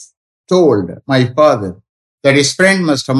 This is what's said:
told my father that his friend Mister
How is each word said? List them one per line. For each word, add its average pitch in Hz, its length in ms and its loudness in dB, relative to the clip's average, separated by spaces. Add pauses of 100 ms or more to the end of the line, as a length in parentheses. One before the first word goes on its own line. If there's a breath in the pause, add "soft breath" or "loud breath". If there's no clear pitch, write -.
(520)
told 135 340 2 (260)
my 131 100 2 (160)
father 127 340 0 (520)
that 139 160 2
his 143 180 -2
friend 190 200 2 (120)
Mister 131 300 -4